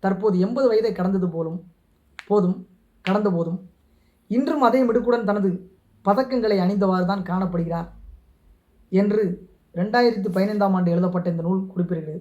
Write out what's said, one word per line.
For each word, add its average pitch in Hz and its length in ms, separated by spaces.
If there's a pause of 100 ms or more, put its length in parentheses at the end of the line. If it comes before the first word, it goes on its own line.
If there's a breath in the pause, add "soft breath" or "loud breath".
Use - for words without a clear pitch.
தற்போது 190 360
எண்பது 247 280
வயதை 220 240
கடந்தது 180 380
போலும், 165 300 (680)
போதும், 185 400 (380)
கடந்த 202 260
போதும், 170 280 (680)
இன்றும் 294 340
அதே 254 220
மிடுக்குடன் 233 400
தனது 202 260 (560)
பதக்கங்களை 220 540
அணிந்தவாறு 185 460
தான் 190 240
காணப்படுகிறார் 175 600 (1000)
என்று 208 320 (500)
ரெண்டாயிரத்து 214 580
பதினைந்தாம் 196 420
ஆண்டு 180 180
எழுதப்பட்ட 180 380
இந்த 165 120
நூல் 185 200 (140)
குறிப்பிடுகிறது, 165 460